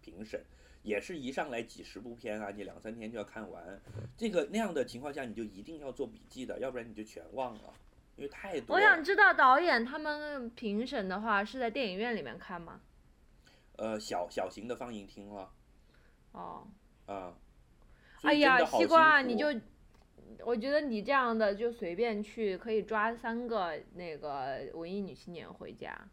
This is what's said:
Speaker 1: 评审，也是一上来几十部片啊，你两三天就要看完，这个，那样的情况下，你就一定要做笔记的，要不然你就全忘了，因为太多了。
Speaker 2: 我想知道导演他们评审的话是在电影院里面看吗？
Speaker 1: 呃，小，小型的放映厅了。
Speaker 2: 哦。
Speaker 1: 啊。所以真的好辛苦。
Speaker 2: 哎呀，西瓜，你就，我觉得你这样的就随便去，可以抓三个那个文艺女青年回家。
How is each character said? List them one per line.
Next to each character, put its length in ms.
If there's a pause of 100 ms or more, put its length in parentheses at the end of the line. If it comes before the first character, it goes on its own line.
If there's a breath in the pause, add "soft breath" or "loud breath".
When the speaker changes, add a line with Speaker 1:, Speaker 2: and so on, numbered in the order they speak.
Speaker 1:
评 220
审， 180 (420 soft breath)
也 180
是 160
一 140
上 180
来 120
几 220
十 160
部 160
片 240
啊， 160
你 80
两 160
三 160
天 160
就 60
要 80
看 260
完， 300 (340 loud breath)
这 140
个， 220
那 60
样 160
的 120
情 160
况 120
下， 120
你 80
就 100
一 180
定 180
要 120
做 160
笔 220
记 160
的， 140
要 120
不 60
然 120
你 40
就 100
全 180 (120)
忘 220
了， 180 (420)
因 80
为 60
太 320
多 160
了。 40
Speaker 2:
我 80
想 140
知 140
道 160
导 260
演 240
他 160
们 520
评 360
审 220
的 100
话 240
是 160
在 100
电 200
影 80
院 180
里 60
面 160
看 240
吗？ 180 (960 soft breath)
Speaker 1:
呃， 240
小， 300
小 200
型 160
的 100
放 180
映 120
厅 220
了。 240 (800 soft breath)
Speaker 2:
哦。 340 (420)
Speaker 1:
啊。 260 (880 soft breath)
所 100
以 80
真 180
的 80
好 120
辛 100
苦。 60
Speaker 2:
哎 100
呀， 140
西 0
瓜， 40
你 160
就， 160 (920)
我 100
觉 160
得 80
你 240
这 80
样 260
的 160
就 160
随 240
便 300
去， 340
可 140
以 100
抓 320
三 360
个 280 (180)
那 220
个 440 (140)
文 140
艺 120
女 120
青 200
年 180
回 220
家。 200 (200)